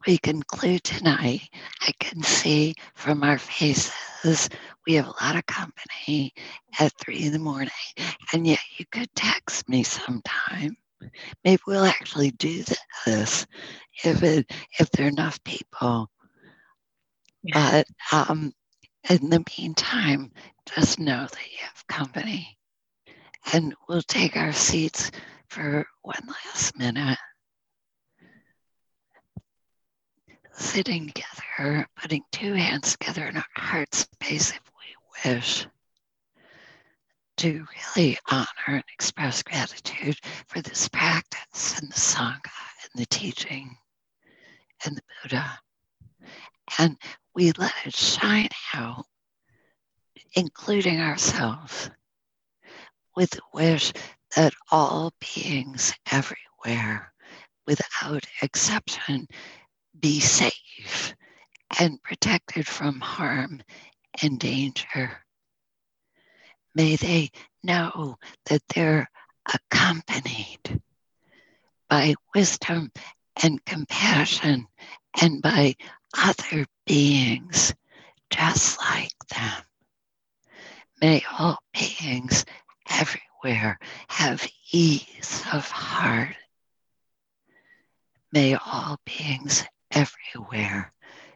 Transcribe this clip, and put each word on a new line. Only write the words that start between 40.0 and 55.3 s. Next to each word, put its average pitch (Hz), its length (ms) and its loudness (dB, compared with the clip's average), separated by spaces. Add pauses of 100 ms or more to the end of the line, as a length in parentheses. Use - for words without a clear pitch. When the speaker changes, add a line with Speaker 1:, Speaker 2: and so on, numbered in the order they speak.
Speaker 1:
for - 140 -10
this - 280 -4
practice - 920 -4
and 147 100 -10
the - 60 -12
Sangha - 420 0
and - 640 -12
the 117 40 -2
teaching 135 720 -6 (1080)
and 143 120 -6
the - 60 -12 (180)
Buddha. 127 380 -4 (1200)
And 160 180 4 (380)
we 175 240 6
let 185 160 -2 (100)
it 139 120 -10
shine - 540 2 (240)
out, 120 320 -8 (1300)
including 180 680 0
ourselves, 139 880 -2 (1300)
with 180 140 4
the - 120 -10 (100)
wish 160 400 2 (440)
that 160 180 6 (160)
all 160 420 4 (220)